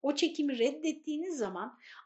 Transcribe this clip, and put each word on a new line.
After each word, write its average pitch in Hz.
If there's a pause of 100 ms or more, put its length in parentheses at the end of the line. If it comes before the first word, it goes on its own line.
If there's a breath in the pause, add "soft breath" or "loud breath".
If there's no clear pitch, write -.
o 285
çekimi 285
reddettiğiniz 311
zaman 196 (260 loud breath)